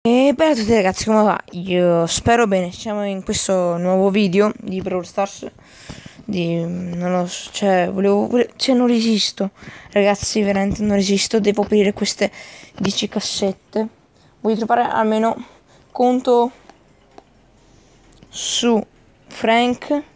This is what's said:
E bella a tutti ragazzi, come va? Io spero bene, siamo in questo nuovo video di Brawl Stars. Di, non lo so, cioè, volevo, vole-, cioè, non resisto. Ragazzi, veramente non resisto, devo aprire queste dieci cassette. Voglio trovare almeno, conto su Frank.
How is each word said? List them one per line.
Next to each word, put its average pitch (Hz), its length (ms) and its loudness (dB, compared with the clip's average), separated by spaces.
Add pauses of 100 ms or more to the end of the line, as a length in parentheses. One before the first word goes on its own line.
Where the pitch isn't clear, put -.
E 254 320 4
bella 311 180 2
a 277 40 2
tutti 220 180 0
ragazzi, 190 300 2
come 220 200 4
va? 196 140 2 (140)
Io 175 560 2
spero 233 400 2
bene, 185 240 -2
siamo 208 340 -6
in 196 160 -6
questo 185 540 -2
nuovo 190 340 2
video 202 480 2
di 185 240 -8
Brawl 180 220 -4
Stars. - 420 -6 (800)
Di, 170 400 -4
non 175 480 -6
lo 180 140 0
so, - 260 -12
cioè, 185 400 0
volevo, 202 360 2
vole-, 240 280 0
cioè, 254 200 0
non 247 120 4
resisto. 220 600 0 (420)
Ragazzi, 202 500 2
veramente 196 420 0
non 208 120 2
resisto, 196 460 0
devo 208 220 0
aprire 208 280 2
queste - 400 -4 (460)
dieci 196 320 -4
cassette. - 800 -4 (520)
Voglio 214 160 0
trovare 240 280 0
almeno, 220 520 0 (560)
conto 247 580 2 (1800)
su 226 520 0 (460)
Frank. 247 760 0 (120)